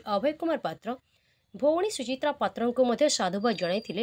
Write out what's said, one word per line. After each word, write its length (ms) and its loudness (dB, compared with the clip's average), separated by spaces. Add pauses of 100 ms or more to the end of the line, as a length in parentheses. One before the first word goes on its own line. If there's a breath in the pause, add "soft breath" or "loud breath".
(160)
ଅଭୟ 240 2
କୁମାର 280 -2
ପାତ୍ର, 220 -8 (720)
ଭଉଣୀ 360 2
ସୁଚିତ୍ରା 340 -2 (100)
ପାତ୍ରଙ୍କୁ 480 0
ମଧ୍ୟ 160 4 (120)
ସାଧୁବାଦ 440 0
ଜଣାଇଥିଲେ 420 -2